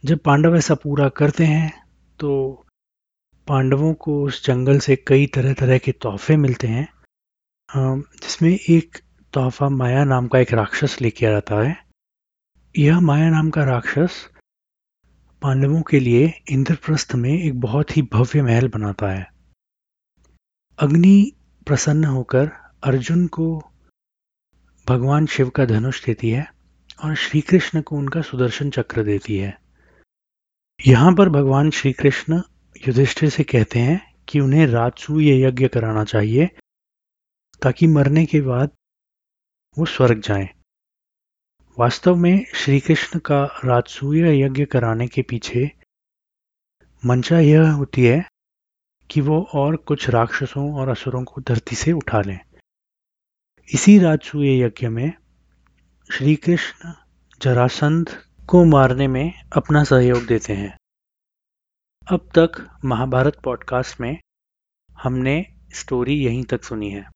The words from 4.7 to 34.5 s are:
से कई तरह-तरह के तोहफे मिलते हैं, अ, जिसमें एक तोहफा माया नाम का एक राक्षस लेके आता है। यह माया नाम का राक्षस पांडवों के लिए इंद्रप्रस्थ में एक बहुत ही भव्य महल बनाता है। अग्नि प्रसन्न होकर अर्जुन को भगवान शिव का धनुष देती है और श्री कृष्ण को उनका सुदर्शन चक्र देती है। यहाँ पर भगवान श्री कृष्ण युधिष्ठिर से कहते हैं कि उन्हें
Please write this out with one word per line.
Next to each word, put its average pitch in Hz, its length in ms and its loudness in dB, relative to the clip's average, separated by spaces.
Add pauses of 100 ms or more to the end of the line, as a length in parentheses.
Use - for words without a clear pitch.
से 135 180 2
कई 139 300 2
तरह-तरह 131 520 0
के 131 140 -4
तोहफे 110 440 -2
मिलते 131 300 0
हैं, 117 220 -4 (800)
अ, 131 340 -2 (200)
जिसमें 175 360 0 (120)
एक - 280 2 (340)
तोहफा 131 360 -2
माया 131 360 0
नाम 127 240 0
का 131 100 2
एक 123 140 2
राक्षस 113 480 -2
लेके 117 260 -2
आता 107 420 0
है। - 200 -8 (920)
यह 160 220 4
माया 160 300 2
नाम 160 200 0
का 151 140 -2
राक्षस 135 640 -4 (1120)
पांडवों 139 400 0
के 143 180 2
लिए 127 500 2
इंद्रप्रस्थ 143 640 -2
में 131 280 -2
एक 135 180 -4
बहुत 127 360 -4
ही 156 60 0
भव्य 123 400 0
महल 120 260 2
बनाता 104 400 -6
है। 95 180 -8 (1500)
अग्नि 185 540 6 (340)
प्रसन्न 147 380 0
होकर 131 460 -2 (340)
अर्जुन 139 420 0
को 160 360 -6 (1300)
भगवान 135 380 0
शिव 131 240 -2
का 135 140 0
धनुष 117 400 -2
देती 113 260 -4
है 131 220 -6 (520)
और 156 100 -4
श्री 151 260 -2
कृष्ण 160 420 0
को 151 140 -8
उनका 143 260 -4
सुदर्शन 127 480 -4
चक्र 113 340 -4
देती 104 320 -4
है। 98 220 -8 (1300)
यहाँ 131 280 8
पर 190 140 4
भगवान 143 420 2
श्री 139 220 -2
कृष्ण 156 500 -2 (460)
युधिष्ठिर 135 420 0
से 143 140 -2
कहते 117 340 0
हैं 139 500 -2
कि 147 120 -2
उन्हें 143 260 4